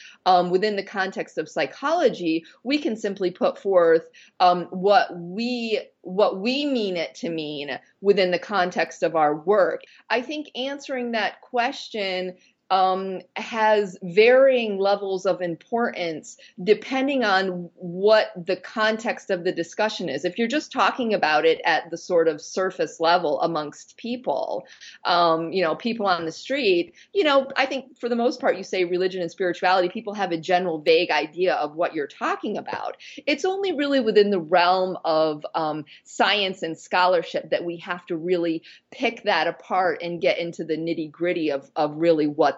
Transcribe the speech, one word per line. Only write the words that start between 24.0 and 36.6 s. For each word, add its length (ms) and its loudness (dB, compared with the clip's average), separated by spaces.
um, 440 2
you 140 0
know, 120 0
people 280 -4
on 220 0
the 40 -6
street, 640 -2
you 100 2
know, 320 4
I 80 2
think 340 -8
for 120 -6
the 60 0
most 220 0
part, 200 0
you 60 -10
say 200 0
religion 380 -2
and 80 -4
spirituality, 580 0
people 240 -8
have 200 -4
a 40 -2
general 420 0
vague 320 4
idea 440 0
of 200 -2
what 200 -2
you're 120 -4
talking 520 -6
about. 400 -8
It's 200 -2
only 260 -2
really 280 0
within 280 4
the 120 0
realm 640 2
of, 480 0
um, 320 -2
science 580 0